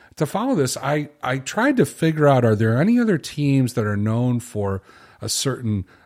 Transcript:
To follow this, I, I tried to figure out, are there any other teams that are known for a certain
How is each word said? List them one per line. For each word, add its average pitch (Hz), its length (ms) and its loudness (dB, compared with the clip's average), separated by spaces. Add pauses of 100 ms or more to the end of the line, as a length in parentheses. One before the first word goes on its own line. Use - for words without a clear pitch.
(160)
To 156 100 -2
follow 247 280 -2
this, 135 220 0
I, 147 320 -4 (140)
I 127 160 -2
tried 240 400 0
to 170 80 4
figure 156 420 2
out, 131 160 6
are 110 100 4
there 113 240 2
any 226 220 2
other 214 180 0
teams 135 540 0
that 110 140 -2
are 104 100 -2
known 120 420 0
for 98 440 -4 (400)
a 113 80 -8
certain 117 560 -4 (200)